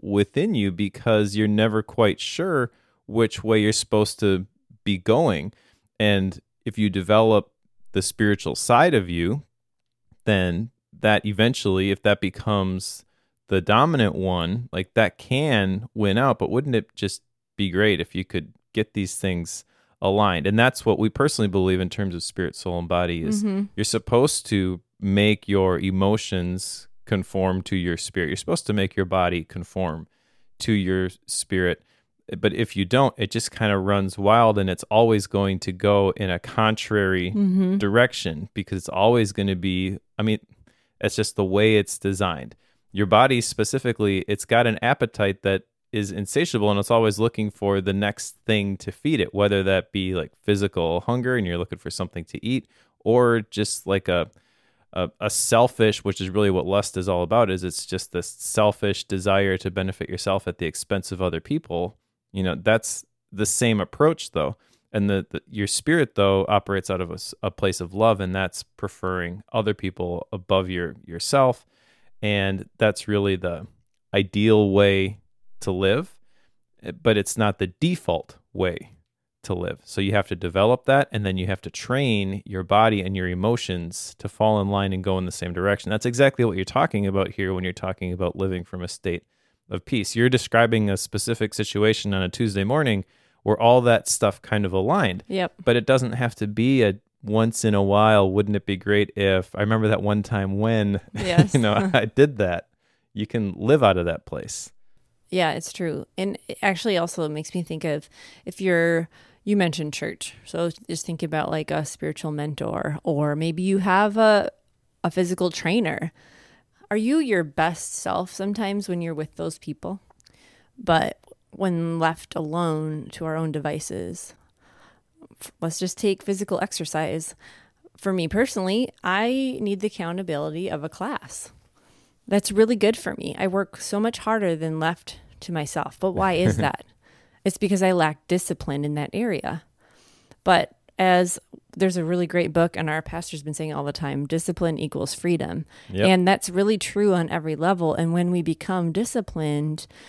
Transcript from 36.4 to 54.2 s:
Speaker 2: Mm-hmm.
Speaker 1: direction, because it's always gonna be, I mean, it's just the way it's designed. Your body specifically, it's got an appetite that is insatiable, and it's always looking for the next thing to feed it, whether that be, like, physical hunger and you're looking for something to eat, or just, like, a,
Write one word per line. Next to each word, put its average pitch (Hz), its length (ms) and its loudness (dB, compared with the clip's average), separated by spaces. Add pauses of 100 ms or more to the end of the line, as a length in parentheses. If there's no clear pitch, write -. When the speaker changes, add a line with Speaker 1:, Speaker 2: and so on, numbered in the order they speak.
Speaker 2:
Mm-hmm. 190 460 2
Speaker 1:
direction, 101 760 0
because 98 260 -6
it's - 100 -10
always 107 420 4
gonna 98 240 0
be, 92 440 -2 (180)
I 107 60 -2
mean, 110 160 0 (600)
it's - 160 -2
just - 220 -2
the 101 80 0
way 104 320 4
it's 101 200 0
designed. 90 580 -4 (360)
Your 101 140 -2
body 120 340 6
specifically, 101 880 -2
it's 101 180 -4
got 117 220 4
an 110 140 0
appetite 113 640 0
that 98 200 0 (300)
is 104 180 -2
insatiable, 104 600 0
and 101 80 2
it's 101 120 -4
always 110 280 4
looking 110 320 -2
for 101 280 0
the 95 140 0
next 101 420 -4 (100)
thing 101 320 0
to - 140 -12
feed 147 300 -2
it, - 120 -2
whether 101 300 4
that 95 300 0
be, 92 220 -2
like, 82 160 -4 (100)
physical 95 600 0
hunger 123 360 -2
and 107 100 -2
you're 87 120 -2
looking 87 180 -8
for - 140 -10
something 87 340 -8
to - 200 -12
eat, 127 220 -4 (380)
or 117 360 4 (100)
just, - 360 -4
like, 95 220 0
a, 87 200 0 (600)